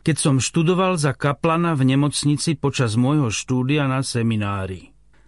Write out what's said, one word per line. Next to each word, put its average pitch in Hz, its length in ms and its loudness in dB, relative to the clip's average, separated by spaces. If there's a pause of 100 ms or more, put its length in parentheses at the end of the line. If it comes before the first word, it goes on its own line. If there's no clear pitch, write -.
keď 156 160 0
som 135 240 2
študoval 180 560 0
za 143 160 0
kaplana 165 640 0
v 131 160 4
nemocnici 143 640 0
počas 123 400 0
môjho 131 320 2
štúdia 131 560 -2
na 131 160 -2
seminári. 101 960 -4 (300)